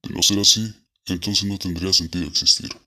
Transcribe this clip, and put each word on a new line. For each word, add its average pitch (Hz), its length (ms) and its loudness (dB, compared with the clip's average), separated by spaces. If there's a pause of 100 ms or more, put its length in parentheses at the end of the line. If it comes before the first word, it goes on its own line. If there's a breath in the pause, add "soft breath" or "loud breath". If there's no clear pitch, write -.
De - 140 -10
no - 80 -2
ser 101 160 2
así, 110 340 2 (340)
entonces 98 380 -2
no 98 140 -2
tendría 92 340 -2
sentido 87 320 0
existir. - 460 0 (160)